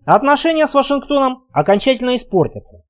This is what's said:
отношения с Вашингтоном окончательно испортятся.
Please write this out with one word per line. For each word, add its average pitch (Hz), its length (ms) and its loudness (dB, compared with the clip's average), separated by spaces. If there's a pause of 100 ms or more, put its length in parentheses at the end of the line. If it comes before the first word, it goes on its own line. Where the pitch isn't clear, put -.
отношения 294 640 2
с 285 80 -4
Вашингтоном 269 760 -2
окончательно 240 640 0
испортятся. - 760 -4